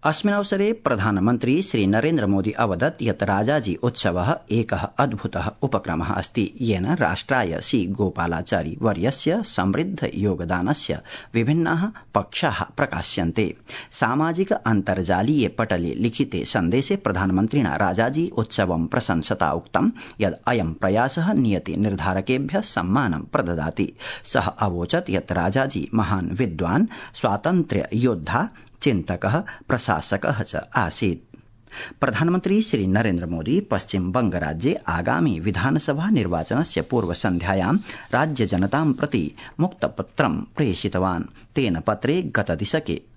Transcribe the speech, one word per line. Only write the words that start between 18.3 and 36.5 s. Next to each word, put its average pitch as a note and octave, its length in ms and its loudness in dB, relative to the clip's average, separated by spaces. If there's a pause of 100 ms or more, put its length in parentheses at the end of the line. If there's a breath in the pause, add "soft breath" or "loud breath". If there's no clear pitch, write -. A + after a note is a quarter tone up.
उत्सवं F2 500 0
प्रशंसता E2 680 0
उक्तं - 380 0 (300 loud breath)
यत् - 280 -2
अयं G2+ 260 0
प्रयासः B2+ 580 0
नियति G#2 440 2
निर्धारकेभ्यः G#2+ 840 0
सम्मानं F#2+ 600 0
प्रददाति। E2+ 720 -2 (320 loud breath)
सः A2 220 0
अवोचत् G2 640 -2
यत् F#2+ 220 -2
राजाजी A2+ 640 0
महान् F#2+ 360 0
विद्वान्, G2 560 0 (280 loud breath)
स्वातन्त्र्य A#2+ 800 0
योद्धा, A2 540 2 (340 loud breath)
चिन्तकः, G#2 600 0 (260 loud breath)
प्रशासकः G#2 760 0
च - 140 -6
आसीत्। F2+ 800 -2 (640 loud breath)
प्रधानमन्त्री F3 600 2
श्री A2 240 0
नरेन्द्र F#2+ 400 2
मोदी E2+ 340 0
पश्चिम F#2 520 -2
बंग A2 220 2
राज्ये E2 400 0 (140)
आगामि C3+ 520 0
विधानसभा C#3+ 680 0
निर्वाचनस्य G2 720 0